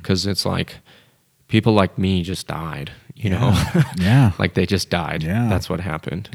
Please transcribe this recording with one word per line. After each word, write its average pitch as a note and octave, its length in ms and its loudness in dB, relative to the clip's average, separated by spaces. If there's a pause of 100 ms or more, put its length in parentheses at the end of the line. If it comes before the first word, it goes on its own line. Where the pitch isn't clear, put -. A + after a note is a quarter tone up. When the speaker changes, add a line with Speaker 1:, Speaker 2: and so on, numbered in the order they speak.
Speaker 1:
'Cause F#2+ 240 -2
it's G2 180 -4
like, F2+ 320 -4 (680)
people A2 260 4
like F#2+ 240 2
me F#2+ 260 0
just F2+ 240 -8
died, D2+ 440 -8 (240)
you G2+ 160 -2
Speaker 2:
Yeah. F#2 80 0
Speaker 1:
know? G#2 500 2
<laughs> - 80 -10
Speaker 2:
Yeah. G#2+ 400 4
Speaker 1:
Like, F#2+ 160 -2
they F#2 140 2
just F#2+ 240 -2
died. D#2+ 320 -2
Speaker 2:
Yeah. G#2 260 0
Speaker 1:
That's F#2+ 200 -2
what E2+ 100 -4
happened. E2+ 540 -8